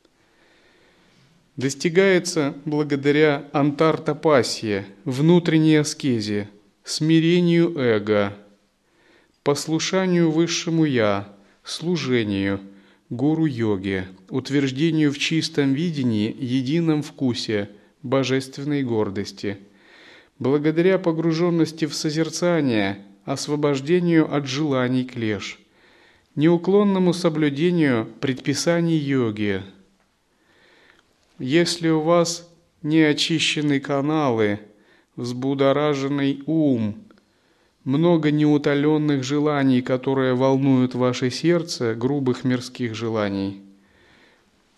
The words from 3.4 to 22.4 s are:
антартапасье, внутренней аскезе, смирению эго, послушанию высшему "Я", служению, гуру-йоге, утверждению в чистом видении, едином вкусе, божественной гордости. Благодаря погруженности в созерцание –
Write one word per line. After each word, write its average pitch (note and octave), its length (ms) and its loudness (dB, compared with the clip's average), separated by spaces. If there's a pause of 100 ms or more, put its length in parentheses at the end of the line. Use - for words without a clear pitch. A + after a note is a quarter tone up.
антартапасье, D3 1300 0 (180)
внутренней D#3 720 4
аскезе, G#2+ 720 -2 (360)
смирению E3+ 920 2
эго, G#2+ 580 2 (1080)
послушанию E3 880 0
высшему E3 540 0
"Я", G#2 500 0 (300)
служению, A2+ 960 -2 (500)
гуру-йоге, A#2 1000 -2 (220)
утверждению C#3 840 0
в C#3+ 60 -10
чистом D3 560 -2
видении, C3 640 -2
едином D3 640 -2
вкусе, A2+ 680 -4 (320)
божественной C3+ 800 -2
гордости. G2+ 760 -4 (800)
Благодаря D#3 600 2
погруженности E3 880 0
в C#3+ 80 -8
созерцание – D3+ 1120 -2 (200)